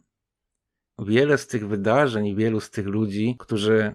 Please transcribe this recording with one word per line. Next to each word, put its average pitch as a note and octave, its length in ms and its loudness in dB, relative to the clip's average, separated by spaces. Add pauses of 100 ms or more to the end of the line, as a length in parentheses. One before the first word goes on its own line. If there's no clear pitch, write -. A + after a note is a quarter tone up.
(1000)
Wiele B2 380 2
z - 100 -6
tych G#2+ 200 -6
wydarzeń, G#2+ 680 0
wielu A2 240 0
z - 120 -14
tych G2 160 -6
ludzi, G#2+ 520 -2
którzy G#2+ 560 0